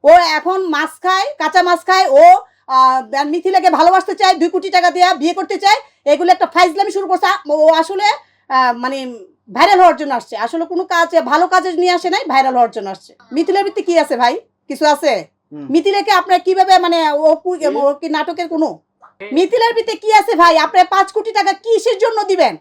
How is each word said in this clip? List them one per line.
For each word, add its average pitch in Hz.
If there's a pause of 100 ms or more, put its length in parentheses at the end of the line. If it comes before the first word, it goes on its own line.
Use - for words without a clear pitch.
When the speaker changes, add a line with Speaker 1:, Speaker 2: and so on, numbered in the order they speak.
Speaker 1:
ও 277
এখন 349
মাছ 311 (120)
খায়, 370 (120)
কাঁচা 320
মাছ 349
খায়, 381
ও, 277 (440)
আহ, 262
মিথিলাকে 349
ভালোবাসতে 349
চায়, 381
দুই 330
কোটি 370
টাকা 349
দিয়ে 359
বিয়ে 311
করতে 381
চায়, 392 (300)
এগুলো 302
একটা 359
ফাইজলামি 359
শুরু 381
করছে। 359
ও 311
আসলে, 349 (460)
আহ, 262
মানে 254 (360)
ভাইরাল 359
হওয়ার 339
জন্য 277
আসছে, 226
আসলে 277
কোনো 349
কাজ, 339 (100)
ভালো 302
কাজে 359
নিয়ে 359
আসে 359
নাই, 330
ভাইরাল 262
হওয়ার 240
জন্য 196
আসছে। - (160)
মিথিলার 339
ভিত্তি 392
কি 339
আছে 285
ভাই? 254 (280)
কিছু 294
আছে? 285 (240)
Speaker 2:
হুম। 151
Speaker 1:
মিথিলাকে 392
আপনারা 370
কিভাবে 370
মানে 339
ও 311
কু-, 359
Speaker 2:
জি। 302
Speaker 1:
ও 285
কি 285
নাটকের 311
কোনো? 311 (400)
Speaker 2:
জি। 208
Speaker 1:
মিথিলার 453
ভিত্তি 453
কি 427
আছে 415
ভাই? 330
আপনারা 339
পাঁচ 381
কোটি 427
টাকা 392
কিসের 440
জন্য 440
দিবেন? 294